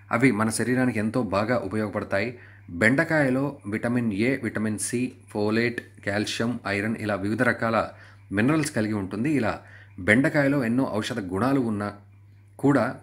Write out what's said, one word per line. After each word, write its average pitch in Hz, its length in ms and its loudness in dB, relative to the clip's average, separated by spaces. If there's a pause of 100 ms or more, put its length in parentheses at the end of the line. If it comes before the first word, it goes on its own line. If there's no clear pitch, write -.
(120)
అవి 120 200 4
మన 110 180 2
శరీరానికి 120 500 0
ఎంతో 113 240 0
బాగా 107 340 0
ఉపయోగపడతాయి. 104 840 -4 (300)
బెండకాయలో 139 880 2 (100)
విటమిన్ 117 460 -2
ఏ, 120 300 0
విటమిన్ 107 360 -2
సి, 123 340 -4 (160)
ఫోలేట్, 113 520 0 (240)
కాల్షియం, 107 640 -2
ఐరన్ 101 300 -2
ఇలా 104 180 -4
వివిధ 104 260 -2
రకాల 113 460 2 (440)
మినరల్స్ 139 400 2
కలిగి 107 220 -2
ఉంటుంది. 104 380 -2
ఇలా 107 280 0 (400)
బెండకాయలో 139 640 4
ఎన్నో 120 300 0
ఔషధ 107 260 -2
గుణాలు 101 400 0
ఉన్నా 104 340 -2 (640)
కూడా 131 440 2